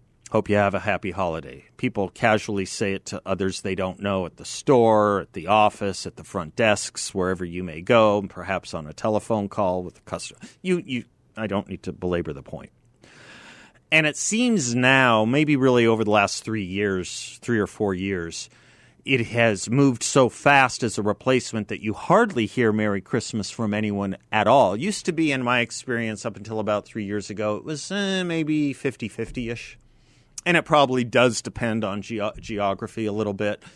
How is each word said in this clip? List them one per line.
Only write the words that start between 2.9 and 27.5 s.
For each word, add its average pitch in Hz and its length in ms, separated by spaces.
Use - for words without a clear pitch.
it 95 140
to - 180
others 95 340
they 95 160
don't 92 240
know 98 260
at - 120
the - 80
store, 107 760
at - 140
the 80 140
office, 101 600
at - 80
the 80 80
front 82 320
desks, - 580
wherever 92 300
you 90 220
may 80 160
go, 107 380
and 95 100
perhaps 90 440
on 78 140
a 78 60
telephone 107 560
call 90 340
with 87 120
the - 80
customer. - 360
You, 185 240
you, 123 180
I 110 120
don't 98 200
need 95 160
to 92 80
belabor 87 400
the 69 100
point. - 300
And 156 160
it 147 80
seems 208 580
now, 123 520
maybe 143 320
really 123 280
over 113 200
the 104 60
last 101 340
three 110 180
years, 95 800
three 117 180
or 98 80
four 101 260
years, 90 560
it 120 240
has 107 420
moved 131 320
so 127 280
fast 135 520
as 113 160
a 110 40
replacement 110 640
that 92 160
you 107 100
hardly 185 520
hear 113 260
Merry 104 300
Christmas 110 500
from 107 220
anyone 101 420
at 107 160
all. 110 280
It 110 40
used 196 280
to 190 40
be, 156 220
in 131 100
my 123 160
experience, 117 640
up 113 120
until 110 240
about 104 240
three - 180
years 101 260
ago, 107 280